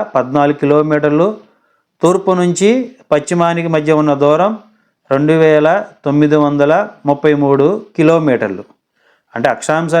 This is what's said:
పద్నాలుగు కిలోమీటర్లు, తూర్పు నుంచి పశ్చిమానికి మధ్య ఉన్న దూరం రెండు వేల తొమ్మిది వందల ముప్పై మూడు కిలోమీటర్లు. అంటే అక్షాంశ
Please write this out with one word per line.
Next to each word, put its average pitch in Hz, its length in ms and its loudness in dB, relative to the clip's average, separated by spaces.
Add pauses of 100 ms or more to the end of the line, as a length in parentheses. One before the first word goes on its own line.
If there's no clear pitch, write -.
(140)
పద్నాలుగు 143 480 0
కిలోమీటర్లు, 151 640 0 (760)
తూర్పు 185 380 0
నుంచి 175 280 0 (440)
పశ్చిమానికి 170 640 -2
మధ్య 156 260 0
ఉన్న 151 120 0 (100)
దూరం 160 300 2 (600)
రెండు 147 300 2
వేల 151 260 4 (380)
తొమ్మిది 147 380 2
వందల 143 280 0 (360)
ముప్పై 143 240 0 (100)
మూడు 139 240 2 (320)
కిలోమీటర్లు. 131 640 0 (680)
అంటే 117 200 -2
అక్షాంశ 156 460 -4